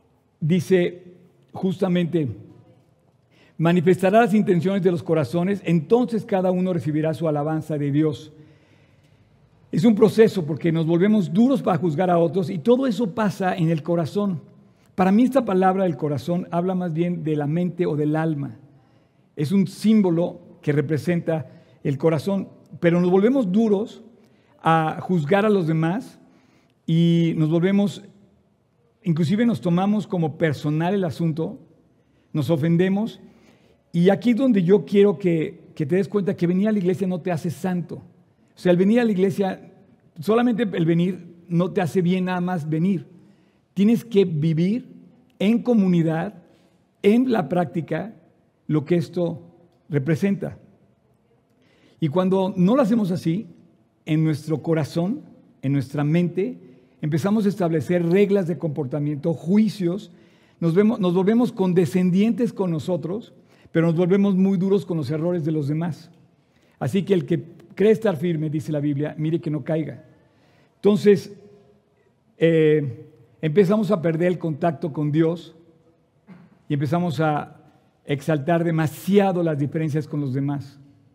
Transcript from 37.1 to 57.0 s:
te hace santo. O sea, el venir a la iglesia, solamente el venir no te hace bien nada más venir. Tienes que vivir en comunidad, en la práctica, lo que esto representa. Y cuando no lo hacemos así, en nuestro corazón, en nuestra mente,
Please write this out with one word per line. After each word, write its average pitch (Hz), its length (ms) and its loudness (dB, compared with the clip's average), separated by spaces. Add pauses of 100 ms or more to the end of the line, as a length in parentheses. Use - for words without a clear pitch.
te 185 100 -6
hace 175 200 -4
santo. 180 460 -6
O - 640 -20
sea, 180 140 2
el 175 60 4
venir 208 220 4
a 240 40 2
la 220 80 2
iglesia, 190 600 -2 (460)
solamente 226 440 0
el 180 240 -2
venir 170 600 -2
no 170 260 0
te 190 100 0
hace 175 180 -2
bien 185 240 0
nada 180 160 -4
más 175 280 -4
venir. 160 380 -2 (680)
Tienes 208 300 2
que 196 200 4
vivir 170 640 0 (500)
en 208 240 2
comunidad, 180 800 0 (600)
en 247 280 4
la 196 200 -2
práctica, 175 640 -4 (520)
lo 151 200 0
que 175 100 2
esto 170 460 -4 (480)
representa. 160 640 -2 (1400)
Y 160 80 0
cuando 185 480 0
no 185 200 4
lo 294 60 4
hacemos 214 280 2
así, 175 380 -4 (580)
en 160 180 2
nuestro 156 380 -2
corazón, 170 600 -2 (400)
en 135 100 -2
nuestra 143 320 -2
mente, 175 540 -2 (420)